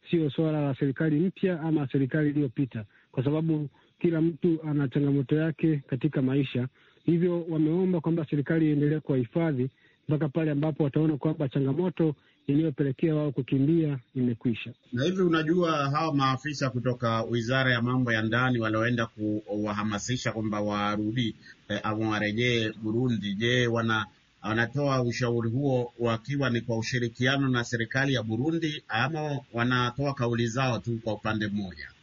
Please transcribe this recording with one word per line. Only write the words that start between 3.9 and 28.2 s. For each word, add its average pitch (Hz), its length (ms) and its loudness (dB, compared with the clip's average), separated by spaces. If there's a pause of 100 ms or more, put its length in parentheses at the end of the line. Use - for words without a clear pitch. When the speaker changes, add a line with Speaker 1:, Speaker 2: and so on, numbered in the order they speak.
Speaker 1:
kila 165 220 2
mtu 165 460 2
ana 143 200 0
changamoto 143 480 2
yake 156 520 0
katika 143 340 -2
maisha. 131 460 0 (380)
Hivyo 170 440 2
wameomba 165 520 2
kwamba 165 280 0
serikali 156 400 2
iendelee 147 300 2
kuwahifadhi 135 720 0 (380)
mpaka 151 220 0
pale 160 220 0
ambapo 151 320 0
wataona 151 340 2
kwamba 151 320 -2
changamoto 151 680 0 (320)
iliyopelekea 151 680 0
wao 151 160 0
kukimbia 143 680 2 (160)
imekwisha. 120 580 -2 (200)
Speaker 2:
Na 120 100 -2
hivi 185 180 0
unajua, 160 680 2
hawa 151 260 0
maafisa 135 540 0
kutoka 120 540 0
Wizara 127 480 2
ya 120 100 2
Mambo 123 320 0
ya 110 80 2
Ndani 120 380 2
walioenda 113 460 0
kuwahamasisha 107 1300 -4
kwamba 107 300 -4
warudi, 107 760 -2 (340)
eh, 104 140 -2
au 107 180 -2
warejee 110 680 0 (120)
Burundi, 107 500 0
je, 120 340 2
wana-, 113 380 0 (380)
wanatoa 123 580 0
ushauri 120 480 0
huo 127 500 0
wakiwa 120 500 0
ni 117 120 0
kwa 113 160 -4
ushirikiano 127 720 0
na 123 140 2
serikali 131 500 -2
ya 113 100 0